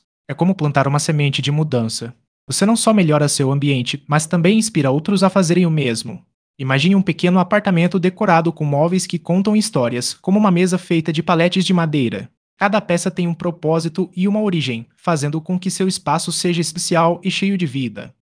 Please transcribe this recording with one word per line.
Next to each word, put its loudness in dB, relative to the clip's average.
É -8
como 0
plantar 0
uma 0
semente 0
de -2
mudança. -2
Você 0
não 4
só 2
melhora 4
seu 0
ambiente, -2
mas 0
também 2
inspira 0
outros 0
a 6
fazerem 2
o 2
mesmo. -4
Imagine 2
um 4
pequeno 0
apartamento 2
decorado 2
com -4
móveis 0
que -6
contam 0
histórias, -2
como 0
uma 4
mesa 2
feita -2
de -2
paletes 2
de 0
madeira. 0
Cada 2
peça -2
tem -4
um -2
propósito -4
e 0
uma 0
origem, -4
fazendo -4
com -4
que -6
seu -2
espaço -2
seja -2
especial 0
e -4
cheio -2
de -2
vida. -8